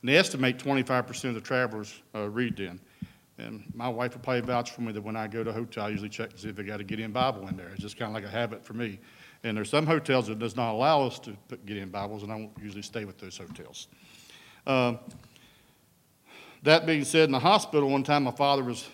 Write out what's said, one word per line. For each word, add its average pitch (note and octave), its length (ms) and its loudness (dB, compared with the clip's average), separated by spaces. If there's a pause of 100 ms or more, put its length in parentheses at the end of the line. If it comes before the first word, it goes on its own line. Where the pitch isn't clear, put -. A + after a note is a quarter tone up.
And B2 80 -2
they D3 80 8
estimate C3 420 4
twenty-five C3 480 2
percent B2+ 280 -6
of G#2+ 60 -6
the - 60 -14
travelers, A2 540 -2 (120)
uh, G#2 160 -4
read A#2 260 -2
them. F#2 240 -8 (580)
And A2 260 -10 (100)
my A#2 160 -4
wife A#2+ 240 -2
will B2 80 -14
probably B2 200 0
vouch A#2+ 300 0
for - 100 -10
me A2+ 100 -4
that G#2 100 -6
when A2 140 -6
I A2 120 -4
go A2+ 160 -6
to A2+ 60 -2
a A2 40 -4
hotel, A2+ 320 -6
I G#2+ 40 -2
usually G#2 200 -4
check A2+ 220 -8
to - 60 -20
see G#2 120 -10
if G2+ 60 -10
they G#2 80 -10
got G#2 160 -8
a G#2 40 -8
Gideon A2 280 -6
Bible A#2+ 360 0
in F#2+ 100 -4
there. F2+ 120 -12
It's G2 120 -10
just G#2 160 -10
kinda G#2+ 160 -4
like G#2+ 100 -4
a G2+ 60 -10
habit A2 340 -4
for A2+ 100 -16
me. A2 260 -6 (440)
And A2 140 -2
there's G#2+ 120 -4
some D3+ 160 4
hotels C3+ 420 2
that A2 100 -6
does A2 180 -4
not A#2 180 0
allow C#3+ 280 4
us B2 180 0
to A2 120 -14 (160)
put - 180 -14
Gideon G2+ 240 -8
Bibles, G2+ 340 -6
and G#2 80 -8
I A2 40 -6
won't G#2+ 160 -10 (100)
usually G#2 220 -12
stay A2 220 -8
with F#2+ 120 -14
those F#2+ 200 -14
hotels. E2+ 500 -14 (800)
Um, B2 320 2 (1600)
that D#3+ 240 8
being D#3 180 4
said, D#3+ 220 8
in C#3 60 2
the C3 80 2
hospital D3+ 500 4
one C#3 140 4
time, C#3+ 200 4
my B2 80 0
father C#3 320 4
was A#2+ 300 -4